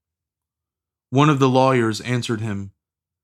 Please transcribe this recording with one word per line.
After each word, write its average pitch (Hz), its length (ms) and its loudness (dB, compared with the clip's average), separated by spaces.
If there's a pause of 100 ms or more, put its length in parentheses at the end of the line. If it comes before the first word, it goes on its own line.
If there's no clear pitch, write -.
(1120)
One 143 180 2
of 147 120 2
the 135 80 4
lawyers 127 540 2
answered 120 380 -4
him, 101 320 -8 (520)